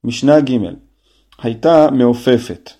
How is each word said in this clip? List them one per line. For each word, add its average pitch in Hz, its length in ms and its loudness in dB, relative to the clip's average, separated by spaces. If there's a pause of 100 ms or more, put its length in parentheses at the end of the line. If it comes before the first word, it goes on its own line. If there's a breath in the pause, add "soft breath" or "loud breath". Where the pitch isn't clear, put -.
משנה 139 360 0
ג', 127 180 -4 (840)
הייתה 151 480 2
מעופפת. 120 880 -2